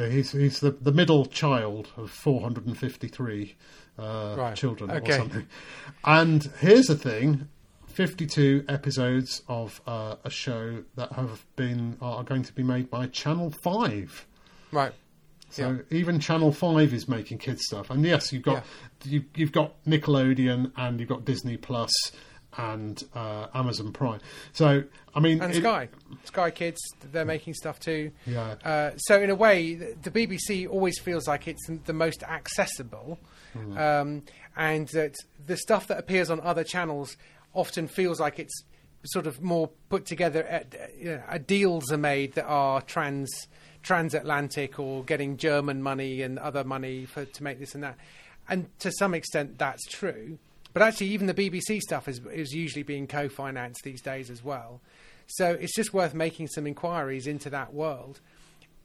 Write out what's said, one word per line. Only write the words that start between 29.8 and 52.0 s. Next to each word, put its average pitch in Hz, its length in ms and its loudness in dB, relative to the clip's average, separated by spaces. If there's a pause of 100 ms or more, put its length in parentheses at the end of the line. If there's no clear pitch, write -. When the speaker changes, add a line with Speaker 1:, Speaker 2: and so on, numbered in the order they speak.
Speaker 2:
the 180 80 -8
B 226 140 2
B 185 120 -2
C 185 300 -2
always 185 320 0
feels - 280 -4
like 143 200 0
it's 160 200 -10
the, 160 180 -6
the 165 80 -2
most 160 300 0
accessible, 139 960 -6 (360)
Speaker 1:
Mm. 107 220 -8
Speaker 2:
um, 147 460 2 (340)
and 156 320 0
that 151 260 -2 (300)
the 175 100 -4
stuff 196 320 0
that 180 100 -2
appears 180 320 0
on 160 120 -2
other 165 240 0
channels 156 500 -6 (380)
often 170 340 -2
feels 170 320 0
like 151 180 -2
it's - 260 -10 (420)
sort 160 220 -4
of 139 140 -6
more 170 280 2 (180)
put 190 180 -2
together. 160 380 0
At, - 560 -8
you 170 120 -10
know, 139 180 -8
uh, 175 80 -4
deals 170 520 2
are 151 80 0
made 139 360 0
that 151 100 -2
are 139 380 2
trans-, 139 640 -4 (340)
transatlantic 147 960 0
or 135 280 -6
getting 139 320 -2
German 143 440 2
money 135 400 -4
and 131 160 -6
other 139 280 -4
money 131 400 -6
for, 143 180 -8
to - 200 -14
make 135 160 -8
this 139 160 -14
and 143 80 -10
that. 135 140 -10 (520)
And 180 180 -2 (120)
to 185 120 -4
some 190 220 2
extent, 147 440 -4
that's - 280 -4
true. 147 520 -8 (380)
But 185 80 6
actually, 220 240 4
even 202 200 -2
the 185 60 2
B 196 160 0
B 180 120 -4
C 214 180 -2
stuff 147 280 -4